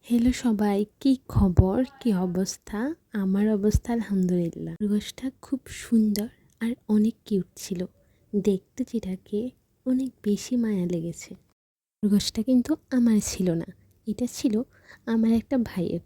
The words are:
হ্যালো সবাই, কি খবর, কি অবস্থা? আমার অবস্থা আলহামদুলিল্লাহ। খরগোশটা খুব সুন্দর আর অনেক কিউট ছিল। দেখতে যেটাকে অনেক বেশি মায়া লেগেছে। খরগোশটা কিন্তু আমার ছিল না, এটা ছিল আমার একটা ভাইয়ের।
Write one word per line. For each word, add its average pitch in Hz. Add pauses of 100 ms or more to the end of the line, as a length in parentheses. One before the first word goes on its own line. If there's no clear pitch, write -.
হ্যালো 240
সবাই, 208 (140)
কি 269 (100)
খবর, 196 (140)
কি 226
অবস্থা? 196 (160)
আমার 196
অবস্থা 214
আলহামদুলিল্লাহ। 180
খরগোশটা 208 (100)
খুব -
সুন্দর 214 (340)
আর 226 (160)
অনেক 214 (100)
কিউট 190 (100)
ছিল। 180 (480)
দেখতে 202 (100)
যেটাকে 208 (360)
অনেক 254 (140)
বেশি 208
মায়া 214
লেগেছে। 170 (680)
খরগোশটা 208
কিন্তু 254 (140)
আমার 233
ছিল 180
না, 165 (420)
এটা 233
ছিল 220 (440)
আমার 226
একটা 233
ভাইয়ের। 175